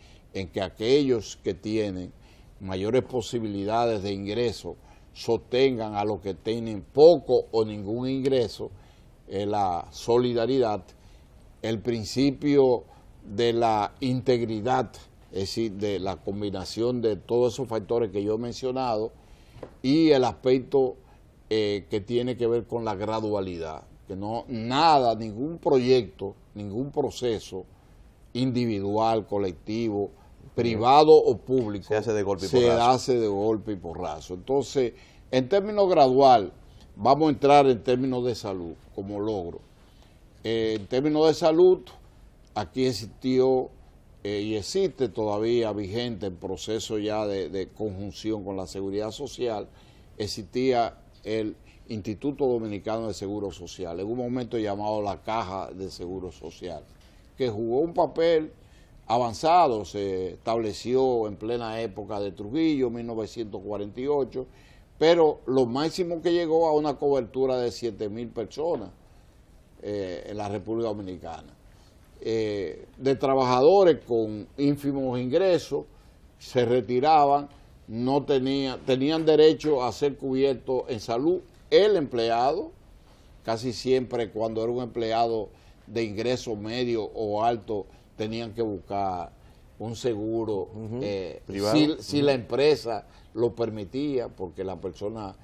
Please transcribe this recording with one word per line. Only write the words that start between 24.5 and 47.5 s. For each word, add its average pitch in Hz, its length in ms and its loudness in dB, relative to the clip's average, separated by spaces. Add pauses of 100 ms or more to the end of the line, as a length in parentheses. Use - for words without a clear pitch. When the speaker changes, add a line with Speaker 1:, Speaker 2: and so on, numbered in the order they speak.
Speaker 1:
ningún 113 420 -8
proyecto, 127 800 2 (200)
ningún 104 360 -8
proceso 110 760 -4 (680)
individual, 113 960 0
colectivo, 101 840 -4 (440)
privado 127 580 6
o 139 240 8
público, 107 500 -4
Speaker 2:
Se 107 80 0
hace 107 180 0
de 104 100 0
golpe 95 220 -2
y 92 40 -6
Speaker 1:
se 127 100 4
Speaker 2:
porrazo. 120 300 6
Speaker 1:
hace 127 300 2
de 110 80 2
golpe 104 460 -2
y - 20 -6
porrazo. 82 580 -10
Entonces, 127 600 -2 (360)
en 131 180 2
términos 202 420 2
gradual, 131 600 8 (440)
vamos 139 320 4
a 151 40 2
entrar 139 360 6
en 120 160 2
términos 123 420 0
de 120 100 -2
salud 92 380 -8 (220)
como 101 240 -8
logro. 98 400 -4 (840)
Eh, 110 340 -2
en 101 100 -12
términos 151 400 2
de 151 80 8
salud, 180 440 6 (760)
aquí 117 320 -2
existió, 127 840 0 (540)
eh, 101 180 -4
y 107 140 -4
existe 139 520 -2
todavía 110 640 0
vigente 104 540 -6
en 92 100 -8
proceso 101 640 -6
ya 107 260 -2
de, 98 240 -4
de 92 200 -6